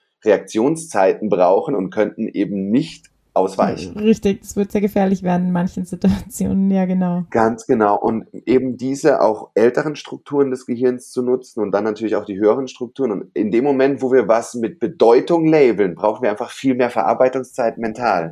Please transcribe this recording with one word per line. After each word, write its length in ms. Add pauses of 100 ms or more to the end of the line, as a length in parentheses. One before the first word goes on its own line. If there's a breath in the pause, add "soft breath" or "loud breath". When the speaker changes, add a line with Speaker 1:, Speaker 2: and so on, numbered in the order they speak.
(240 soft breath)
Speaker 1:
Reaktionszeiten 1080
brauchen 460
und 140
könnten 380
eben 420
nicht 400 (240)
ausweichen. 640
Speaker 2:
Richtig, 420
es 140
wird 160
sehr 100
gefährlich 400
werden 240
in 80
manchen 320
Situationen, 880
ja, 140
genau. 440
Speaker 1:
Ganz 380
genau. 280
Und 300 (220)
eben 300
diese 440
auch 320
älteren 420
Strukturen 540
des 160
Gehirns 460
zu 100
nutzen 400
und 100
dann 120
natürlich 320
auch 100
die 140
höheren 280
Strukturen. 440
Und 240
in 160
dem 120
Moment, 380
wo 100
wir 160
was 280
mit 240
Bedeutung 640
labeln, 480
brauchen 300
wir 80
einfach 180
viel 240
mehr 160
Verarbeitungszeit 880
mental. 540